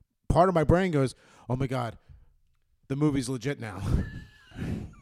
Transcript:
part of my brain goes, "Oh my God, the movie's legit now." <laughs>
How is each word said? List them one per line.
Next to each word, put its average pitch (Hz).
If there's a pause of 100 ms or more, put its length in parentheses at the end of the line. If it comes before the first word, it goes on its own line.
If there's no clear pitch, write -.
(300)
part 170
of 185
my 160
brain 175
goes, 135 (340)
"Oh 123
my 135
God, 120 (880)
the 135
movie's 139
legit 135
now." 101
<laughs> - (1120)